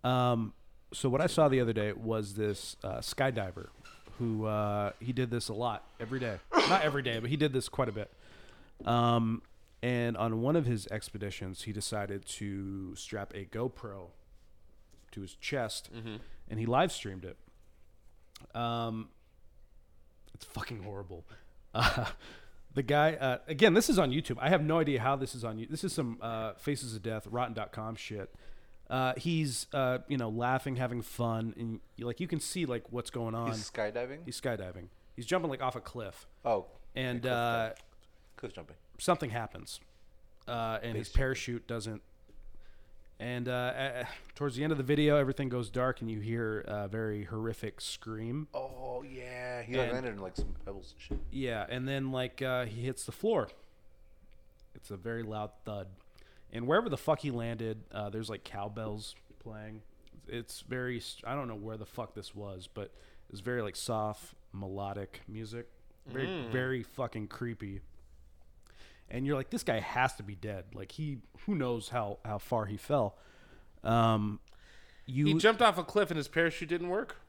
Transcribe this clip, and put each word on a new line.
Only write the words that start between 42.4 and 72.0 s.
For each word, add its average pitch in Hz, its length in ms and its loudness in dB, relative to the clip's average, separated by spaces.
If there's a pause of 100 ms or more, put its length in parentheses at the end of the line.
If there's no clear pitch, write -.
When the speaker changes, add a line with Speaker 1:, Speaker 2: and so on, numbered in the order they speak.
Speaker 1:
And, 120 280 -2
uh, 127 40 0
uh, 127 520 -2 (300)
towards 139 220 -2
the 139 80 0
end 160 80 4
of 151 60 4
the 135 60 0
video, 147 320 6
everything 139 320 4
goes 120 220 -2
dark, 127 300 2
and 113 100 -2
you 107 80 -2
hear 110 480 0
a 104 220 -2
very 107 360 -2
horrific 110 560 -4
scream. 117 720 -6
Speaker 3:
Oh, 127 560 -6
yeah. 123 540 -6
He, 117 140 -2
like, 127 100 4
Speaker 1:
And 120 80 0
Speaker 3:
landed 127 200 -2
in, 101 60 -6
like, 92 160 -6
some - 120 0 (160)
pebbles 101 300 -10
and - 80 -20
shit. - 160 -4 (120)
Speaker 1:
Yeah, 120 380 -2
and 127 180 -2
then, 135 240 0
like, 127 320 -2
uh, 127 220 2
he 113 180 -6
hits 127 220 -4
the - 80 -6
floor. 196 360 2 (1300)
It's - 160 -18
a 101 60 -6
very 113 260 -4
loud 107 280 -4 (140)
thud. 101 220 -4 (680)
And 120 140 -4
wherever 202 220 6
the 147 80 0
fuck 156 240 2
he 147 100 -2
landed, 113 640 -4
uh, 104 180 -4
there's, 110 180 -4
like, 104 140 -6
cowbells 107 720 -6 (240)
playing. 107 440 -12 (440)
It's - 360 -8
very, 123 360 -2
st-, - 280 -8
I 127 100 -2
don't 139 100 -2
know 113 80 -6
where 107 220 -6
the 107 100 -8
fuck - 280 -8
this 101 200 -10
was, 98 380 -10
but 104 180 -6 (400)
it's 98 100 -10
very, 120 220 0
like, 101 140 -4
soft, 107 580 -2 (180)
melodic 98 760 -6
music. 110 400 -8 (400)
Very, 135 180 -2
Speaker 2:
Mm. 160 240 -4
Speaker 1:
very 127 320 0
fucking 113 460 -6
creepy. 104 540 -6 (1300)
And 131 160 -2
you're 143 100 2
like, 131 140 -4
"This 233 120 -2
guy 117 180 2
has 127 360 2
to - 60 -12
be 101 120 -8
dead." 98 300 -8 (100)
Like, 98 180 -10
he, 147 260 -4 (260)
who 208 100 0
knows 123 360 0
how, 110 340 -2